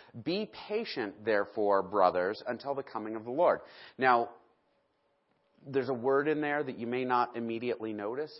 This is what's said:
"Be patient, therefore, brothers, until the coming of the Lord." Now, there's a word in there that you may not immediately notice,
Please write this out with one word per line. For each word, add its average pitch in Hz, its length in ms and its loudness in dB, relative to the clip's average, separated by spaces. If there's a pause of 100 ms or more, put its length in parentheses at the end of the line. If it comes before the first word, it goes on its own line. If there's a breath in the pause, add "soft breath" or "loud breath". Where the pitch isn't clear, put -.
(240 loud breath)
"Be 196 260 -2 (200)
patient, 113 560 -4
therefore, 101 580 2
brothers, 92 640 4
until 123 260 -6
the 135 100 -6
coming 110 340 -8
of 110 80 -10
the 120 60 -8
Lord." 139 280 4 (380 loud breath)
Now, 123 320 4 (1400)
there's 131 220 -2
a 120 40 -2
word 135 360 2
in 151 100 0
there 147 240 -2
that 131 160 -8
you 113 80 -6
may 123 160 -2
not 123 320 2
immediately 117 560 -4
notice, 117 480 -6